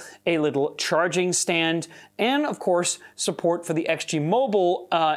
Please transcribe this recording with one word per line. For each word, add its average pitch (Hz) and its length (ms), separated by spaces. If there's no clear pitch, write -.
a 170 120
little 147 380
charging 175 560
stand, 165 560
and 269 260
of 254 140
course, 175 400
support 170 500
for 170 80
the 160 140
X 156 160
G - 160
Mobile, 190 720
uh, 160 260